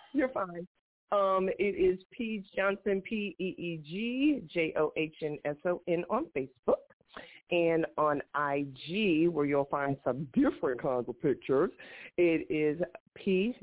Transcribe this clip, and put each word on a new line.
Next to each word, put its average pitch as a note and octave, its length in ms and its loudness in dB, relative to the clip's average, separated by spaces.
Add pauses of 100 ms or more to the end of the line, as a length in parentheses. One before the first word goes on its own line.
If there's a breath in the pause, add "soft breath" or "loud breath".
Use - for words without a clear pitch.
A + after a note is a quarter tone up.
(140)
You're C4 160 0
fine. F3+ 380 -6 (440)
Um, F#3+ 460 2
it F3+ 60 0 (120)
is F#3 240 4 (120)
P A3 320 -6 (120)
Johnson, G3 460 0
P G#3 380 -6
E F3 440 -6
G A#3+ 640 0
J D#3+ 300 -2
O D3+ 180 2
H D#3 280 -4
N D3+ 200 -4
S D3 120 -2 (100)
O F3 220 -2
N E3+ 240 0
on C#4 160 0 (100)
Facebook. - 380 -2 (760 loud breath)
And E3 360 4 (100)
on D3 240 2 (140)
I C#3+ 320 0 (180)
G, E3+ 420 2
where D#3 200 0
you'll C#3+ 180 2
find C#3 380 -2
some C3+ 320 -2
different C3 440 2
kinds B2+ 300 -2
of A#2 100 -10
pictures, C#3+ 520 2 (440 loud breath)
it E3 320 4
is D3+ 320 0 (360)
P G3+ 480 0